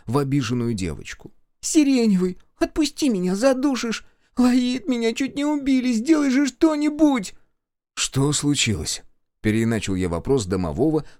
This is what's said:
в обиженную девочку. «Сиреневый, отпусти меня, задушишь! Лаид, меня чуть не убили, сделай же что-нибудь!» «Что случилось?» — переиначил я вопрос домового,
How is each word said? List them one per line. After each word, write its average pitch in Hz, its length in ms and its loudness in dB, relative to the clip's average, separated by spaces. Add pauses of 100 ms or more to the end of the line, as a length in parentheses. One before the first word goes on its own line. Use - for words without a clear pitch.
в 131 140 -2
обиженную 127 560 -2
девочку. - 580 -10 (280)
«Сиреневый, 226 760 2 (180)
отпусти 311 540 -2
меня, 180 260 0
задушишь! 254 680 0 (320)
Лаид, 247 520 2
меня 233 260 0
чуть 269 220 -4
не 277 80 -2
убили, 269 480 0
сделай 285 380 2
же 277 160 2
что-нибудь!» 294 880 0 (600)
«Что 139 380 -2
случилось?» — 135 680 -2 (400)
переиначил 110 520 0
я 92 140 -2
вопрос 92 380 -2
домового, 98 580 -2 (160)